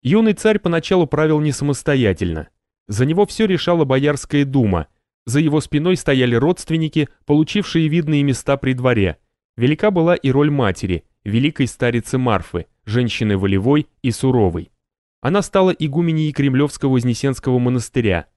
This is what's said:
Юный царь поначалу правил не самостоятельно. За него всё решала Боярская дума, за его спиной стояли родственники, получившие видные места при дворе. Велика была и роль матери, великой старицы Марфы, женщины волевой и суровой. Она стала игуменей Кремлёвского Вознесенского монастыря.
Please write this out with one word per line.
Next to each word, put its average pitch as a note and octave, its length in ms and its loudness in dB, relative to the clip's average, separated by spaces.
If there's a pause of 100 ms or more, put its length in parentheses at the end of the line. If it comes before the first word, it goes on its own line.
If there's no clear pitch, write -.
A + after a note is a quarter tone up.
Юный G#3 320 2
царь G#3+ 260 0
поначалу E3+ 480 0
правил D#3 320 0
не D3+ 100 0
самостоятельно. A2+ 960 -2 (380)
За A#2 200 0
него F3+ 200 2
всё A3 200 -2
решала F3 380 0
Боярская C#3+ 600 0
дума, A2 420 0 (400)
за B2 140 0
его D3+ 200 2
спиной D#3+ 360 -2
стояли B2+ 380 0
родственники, D#3 760 0 (160)
получившие D#3+ 640 0
видные D3+ 340 0
места C#3 340 0
при C3 180 -2
дворе. A#2 440 0 (380)
Велика D3+ 340 2
была F3 240 2
и C3+ 160 -2
роль D3 200 2
матери, G2 540 -2 (200)
великой B2+ 420 0
старицы A#2+ 520 -4
Марфы, G2+ 480 -2 (180)
женщины G#2+ 520 0
волевой G2 520 0 (140)
и B2+ 80 -2
суровой. G#2 600 0 (500)
Она F#3+ 220 0
стала F#3 280 2
игуменей D#3 640 -2
Кремлёвского C#3 600 0
Вознесенского B2 640 0
монастыря. A#2+ 680 -2 (100)